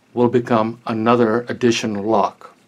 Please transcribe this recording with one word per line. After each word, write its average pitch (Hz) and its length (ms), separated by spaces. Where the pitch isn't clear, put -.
will 120 140
become 117 580
another 117 640
additional 113 560
lock. 101 500